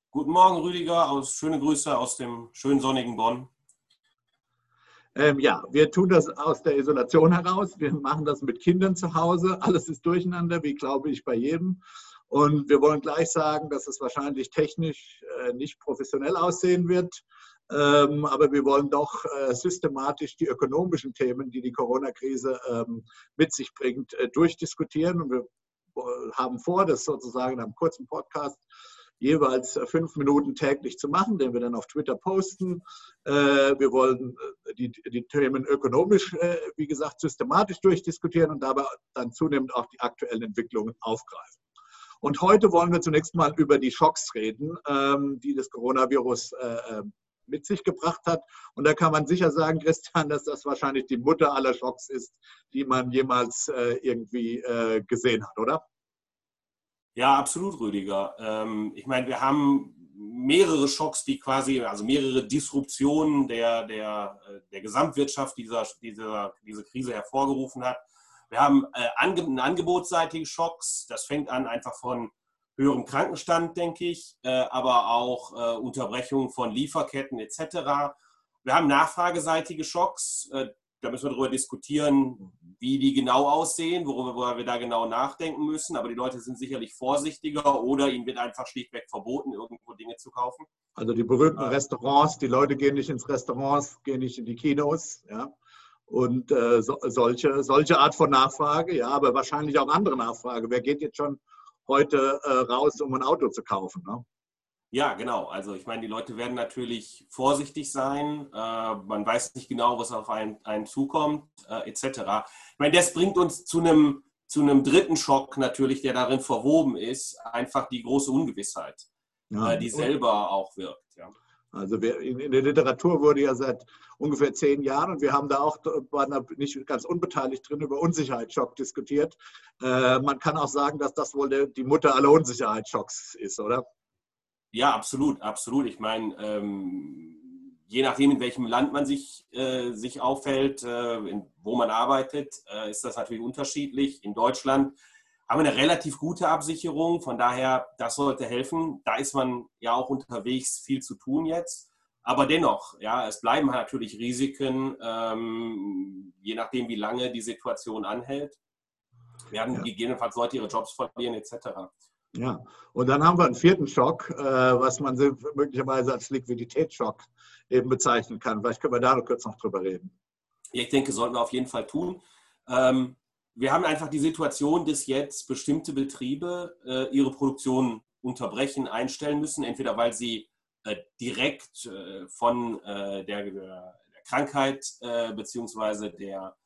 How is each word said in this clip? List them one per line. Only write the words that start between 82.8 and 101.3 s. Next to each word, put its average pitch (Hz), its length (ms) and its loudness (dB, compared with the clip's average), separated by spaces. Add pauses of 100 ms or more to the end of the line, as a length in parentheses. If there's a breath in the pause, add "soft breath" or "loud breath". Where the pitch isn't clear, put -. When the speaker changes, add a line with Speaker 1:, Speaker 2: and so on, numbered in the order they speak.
Speaker 1:
die 135 140 4
genau 127 340 4
aussehen, 165 580 0
worüber, 127 300 -6
worüber 120 220 -2
wir 120 80 -6
da 120 100 -2
genau 117 300 -2
nachdenken 139 580 -4
müssen. 156 320 -4
Aber 117 140 -4
die 117 60 -8
Leute 127 260 -6
sind 123 160 -12
sicherlich 127 360 -10
vorsichtiger 143 880 -2
oder 139 280 2
ihnen 123 160 -4
wird 127 140 -6
einfach 120 280 -6
schlichtweg 120 420 -12
verboten, 120 440 -8
irgendwo 113 400 -14
Dinge 113 240 -16
zu - 120 -20
kaufen. 123 360 -8 (300)
Speaker 2:
Also 113 180 0
die 117 100 2
berühmten 147 380 4
Speaker 1:
Ja. 123 80 -2
Speaker 2:
Restaurants, 139 720 2
die 139 80 -2
Leute 135 280 4
gehen 139 200 2
nicht 139 140 -2
ins 131 200 -6
Restaurants, 139 720 -2
gehen 135 160 -4
nicht 127 180 -6
in 117 80 -10
die 117 100 -8
Kinos, 147 760 -2
ja. 139 240 -10 (540 soft breath)
Und, 123 440 0
äh, 120 300 6
so, 113 220 -2
solche, 127 600 2
solche 143 360 6
Art 147 160 4
von 156 160 4
Nachfrage, 147 640 2
ja, 120 100 0
aber 139 260 2
wahrscheinlich 147 460 0
auch 139 80 0
andere 156 300 2
Nachfrage. 117 520 -4
Wer 123 120 2
geht 147 200 -2
jetzt 151 140 -6
schon 147 240 -4 (480 soft breath)